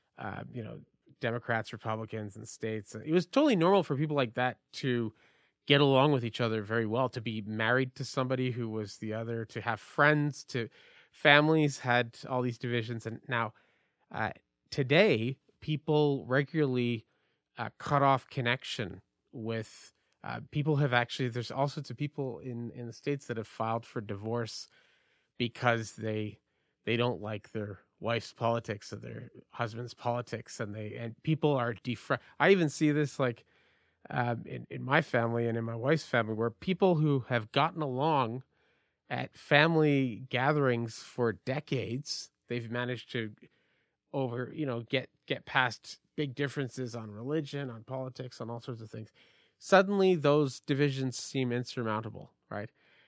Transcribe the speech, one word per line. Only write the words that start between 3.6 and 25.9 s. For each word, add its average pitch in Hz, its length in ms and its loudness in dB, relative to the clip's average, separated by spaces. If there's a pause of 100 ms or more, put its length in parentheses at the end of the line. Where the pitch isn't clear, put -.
for 143 140 -2
people 147 200 0
like 123 180 0
that 123 240 0 (160)
to 120 380 -2 (540)
get 143 140 8
along 139 320 6
with 123 120 2
each 113 160 -4
other 110 220 0
very 110 240 0
well, 123 220 0
to 123 120 -6
be 110 260 -6
married 117 480 2
to 139 100 -8
somebody 127 460 -2
who 117 180 -6
was 107 280 -6
the 107 180 -6
other, 113 300 -4
to - 160 -10
have 113 200 -4
friends, 147 640 2
to, - 240 -4 (440)
families 151 640 6
had 120 400 0 (100)
all 127 140 -2
these 123 160 -2
divisions. 120 480 -4
And 110 220 -10
now, 117 240 -2 (600)
uh, 110 180 -2 (400)
today, 135 640 2 (240)
people 147 640 0
regularly, 127 800 0 (500)
uh, 113 120 -6 (100)
cut 143 240 2
off 135 260 4
connection 120 720 -4 (320)
with, 113 600 -8 (320)
uh, 117 160 -8 (100)
people 147 260 0
have 139 160 2
actually, 123 360 0
there's 117 240 -6
all 139 160 0
sorts 139 220 -8
of 117 60 -8
people 143 440 -6
in, 120 340 -8
in 120 120 -12
the 113 60 -12
States 143 340 -6
that 120 100 -4
have 110 100 -6
filed 113 400 -4
for - 140 -6
divorce 110 680 -6 (720)
because 117 540 0